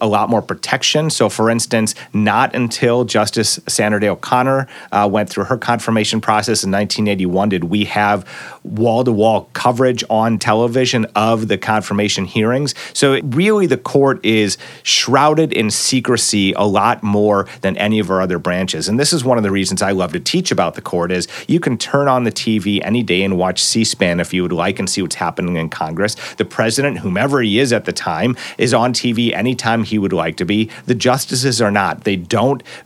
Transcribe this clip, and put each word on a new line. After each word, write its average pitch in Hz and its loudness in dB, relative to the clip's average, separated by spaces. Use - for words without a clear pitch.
a 117 2
lot 104 2
more 113 2
protection. 151 -2
So, 110 2
for 110 2
instance, 113 0
not 107 2
until 120 0
Justice 107 0
Sandra 107 0
Day 104 2
O'Connor, 131 0
uh, 104 4
went 104 0
through 98 -4
her 120 0
confirmation 113 0
process 107 0
in 98 -2
nineteen 104 0
eighty-one 95 0
did 87 0
we 101 0
have 104 0
wall-to-wall 110 2
coverage 127 2
on 113 2
television 120 2
of 110 2
the 104 0
confirmation 104 0
hearings. 120 0
So, 139 2
it, 139 0
really, 190 2
the 127 2
court 139 2
is 107 2
shrouded 151 2
in 107 0
secrecy 107 0
a 87 0
lot 104 2
more 104 2
than 95 -2
any 107 2
of 92 -2
our 92 2
other 90 -2
branches. 87 -4
And 110 0
this 151 0
is 156 -2
one 123 2
of 110 0
the 98 0
reasons 98 -2
I 98 0
love 92 -2
to 90 -4
teach - -2
about 85 0
the - -12
court 87 -4
is 90 -2
you 170 2
can 131 -2
turn 143 0
on 127 2
the 113 0
T 110 -2
V 98 -2
any 113 0
day 92 0
and 95 0
watch 90 0
C - 0
span 87 0
if 85 -4
you 90 0
would 87 -2
like 90 -2
and 98 -4
see 98 -4
what's 87 -4
happening 87 -4
in 80 -4
Congress. 87 -4
The 101 -2
president, 117 -2
whomever 120 0
he 104 0
is 127 2
at 113 0
the 87 -4
time, 101 -2
is 120 2
on 123 2
T 123 -2
V 117 0
anytime 113 0
he 107 -2
would 95 0
like 82 -2
to 90 -4
be. 107 0
The 127 2
justices 123 0
are 104 2
not. 95 0
They 101 2
don't 110 0